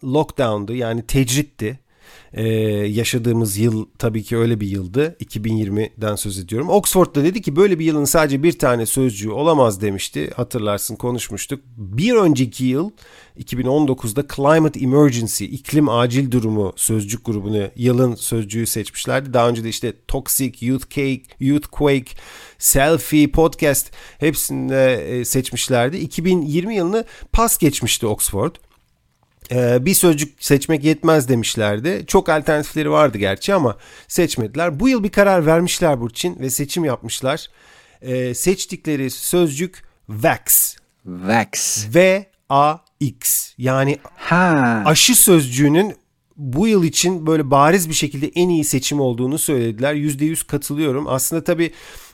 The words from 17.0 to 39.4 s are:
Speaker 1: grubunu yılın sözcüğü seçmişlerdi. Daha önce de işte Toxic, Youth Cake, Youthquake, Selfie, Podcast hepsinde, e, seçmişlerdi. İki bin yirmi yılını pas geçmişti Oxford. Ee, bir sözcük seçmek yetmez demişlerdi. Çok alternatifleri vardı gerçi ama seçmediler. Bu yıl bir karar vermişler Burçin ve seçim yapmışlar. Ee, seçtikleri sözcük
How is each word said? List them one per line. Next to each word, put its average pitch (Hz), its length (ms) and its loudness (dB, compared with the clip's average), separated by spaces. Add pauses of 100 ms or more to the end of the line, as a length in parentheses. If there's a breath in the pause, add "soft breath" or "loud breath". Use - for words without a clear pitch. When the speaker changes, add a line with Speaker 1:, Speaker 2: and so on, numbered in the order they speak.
Speaker 1:
grubunu 104 520 -4
yılın 123 380 2
sözcüğü 110 520 -4
seçmişlerdi. 127 680 -4
Daha 120 140 4
önce 113 160 -2
de 113 40 -6
işte 110 240 -6 (160)
Toxic, 131 580 -4
Youth 131 220 -2
Cake, 135 340 -4 (180)
Youthquake, 139 720 0 (460 loud breath)
Selfie, 147 720 2
Podcast 160 600 2 (280 loud breath)
hepsinde, 131 760 0
e, 113 300 -6
seçmişlerdi. 127 720 -2
İki 165 280 -6
bin 180 180 4
yirmi 170 340 -2
yılını 196 280 0 (280 loud breath)
pas 226 260 2
geçmişti - 480 0
Oxford. 107 480 -4 (1000)
Ee, 123 340 2
bir 196 80 2
sözcük 151 500 2
seçmek 147 400 2
yetmez 156 440 2
demişlerdi. 113 800 -2
Çok 190 220 2
alternatifleri 151 640 0
vardı 147 280 4
gerçi 98 360 -2
ama 135 220 2 (320 loud breath)
seçmediler. 147 720 -2
Bu 254 80 2
yıl 233 160 0
bir 208 40 0
karar 190 380 4
vermişler 165 540 2
Burçin 175 400 -6
ve 131 100 -4
seçim 147 340 -4
yapmışlar. 131 640 -4 (560 soft breath)
Ee, 127 320 -4
seçtikleri 156 760 -2
sözcük 175 720 -2 (260)